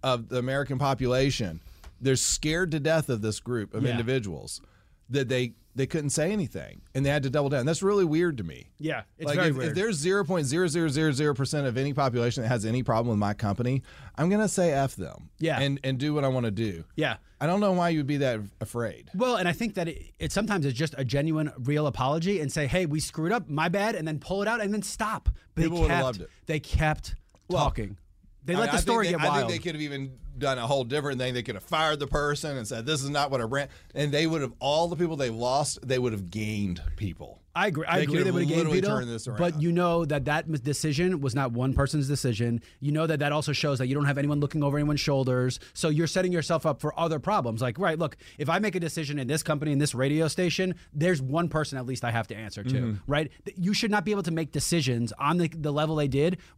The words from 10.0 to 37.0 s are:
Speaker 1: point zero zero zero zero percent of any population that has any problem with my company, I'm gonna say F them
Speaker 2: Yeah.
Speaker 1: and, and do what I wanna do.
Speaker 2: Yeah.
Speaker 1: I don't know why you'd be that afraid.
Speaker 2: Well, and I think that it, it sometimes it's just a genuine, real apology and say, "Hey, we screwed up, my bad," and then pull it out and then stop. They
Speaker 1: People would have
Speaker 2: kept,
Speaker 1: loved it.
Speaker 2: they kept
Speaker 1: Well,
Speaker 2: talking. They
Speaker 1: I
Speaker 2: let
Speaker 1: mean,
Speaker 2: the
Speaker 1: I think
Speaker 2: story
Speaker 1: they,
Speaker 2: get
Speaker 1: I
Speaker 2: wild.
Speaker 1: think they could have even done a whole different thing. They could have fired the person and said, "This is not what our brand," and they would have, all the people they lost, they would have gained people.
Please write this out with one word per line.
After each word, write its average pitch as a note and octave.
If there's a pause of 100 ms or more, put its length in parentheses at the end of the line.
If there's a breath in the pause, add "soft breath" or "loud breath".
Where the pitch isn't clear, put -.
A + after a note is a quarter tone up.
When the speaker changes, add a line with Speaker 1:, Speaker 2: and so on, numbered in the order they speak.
Speaker 1:
point D#3+
zero E3+
zero E3
zero D3+
zero D3
percent C#3
of A2+
any C#3
population A#2+
that A2
has A2+
any A#2+
problem A#2
with G#2
my G#2
company, B2 (320 loud breath)
I'm E3
gonna G#3
say F3
F C3+
them - (100)
Speaker 2:
Yeah. D#3
Speaker 1:
and, C#3
and C3+
do D3
what D3
I C3+
wanna A#2+
do. F#2+ (100)
Speaker 2:
Yeah. C#3 (240 soft breath)
Speaker 1:
I D3
don't F#3
know G3+
why F3
you'd D3+
be D3
that B2+ (200)
afraid. G#2+
Speaker 2:
Well, A#3+
and F3+
I F3
think A3+
that E3+
it, -
it D#3+
sometimes F#3+
it's B2+
just D3+
a C3+
genuine, D3+
real D3
apology D#3+
and C#3
say, D3
"Hey, F3+
we D3+
screwed D#3+
up, A3
my D#3
bad," G3+
and D#3+
then D#3
pull G3
it G#3
out A#3
and G3+
then G#3
stop. - (260 loud breath)
They E3
Speaker 1:
People E3
would D#3+
have F3
Speaker 2:
kept, -
Speaker 1:
loved G#2+
it. D2+ (180 loud breath)
Speaker 2:
they D#3+
kept D3+ (320)
Speaker 1:
Well, E3+
Speaker 2:
talking. G#2 (460)
They F3
Speaker 1:
I F#3
Speaker 2:
let D3
Speaker 1:
mean, -
Speaker 2:
the C#3+
Speaker 1:
I D#3
think F3
Speaker 2:
story A3
Speaker 1:
they, F3
Speaker 2:
get D#3
Speaker 1:
I E3
Speaker 2:
wild. C#3+
Speaker 1:
think A#2+
they E3+
could D3+
have D3+
even C#3 (260)
done C3+
a A#2
whole C#3
different C3+
thing. B2+
They B2
could A2+
have F#2
fired D#3
the C#3+
person D3
and A2+
said, A2+
"This D3
is C#3
not C#3+
what C3
our A#2
brand," C#3 (260 loud breath)
and C#3+
they D#3
would D#3+
have, A#2+
all D3+
the D#3+
people E3
they C3+
lost, B2+
they B2+
would B2
have G2
gained G2+ (160)
people. D#2+ (180)